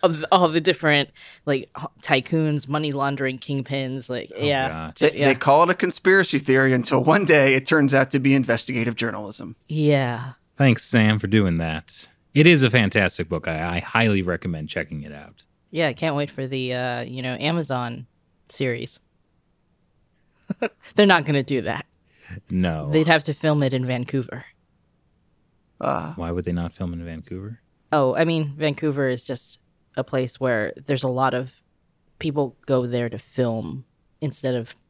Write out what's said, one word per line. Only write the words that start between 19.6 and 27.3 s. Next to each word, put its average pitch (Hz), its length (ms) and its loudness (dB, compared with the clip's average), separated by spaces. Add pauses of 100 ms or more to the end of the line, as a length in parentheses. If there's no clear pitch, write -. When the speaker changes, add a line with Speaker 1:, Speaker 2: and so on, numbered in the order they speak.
Speaker 1:
They're 208 120 6
not 175 180 6
gonna 143 180 0
do 127 200 -2
that. - 240 -6 (640)
Speaker 2:
No. 87 400 -2
Speaker 1:
They'd 156 180 2
have 160 160 4
to 147 100 -4
film 151 280 0
it 131 100 0
in 127 140 -2
Vancouver. 123 580 -6 (1400)
Speaker 3:
Uh. 87 340 -4
Speaker 2:
Why 85 160 -8
would 87 140 -4
they 87 80 -4
not 85 200 -4
film 87 200 -8
in 85 120 -10
Vancouver? 90 560 -12 (320)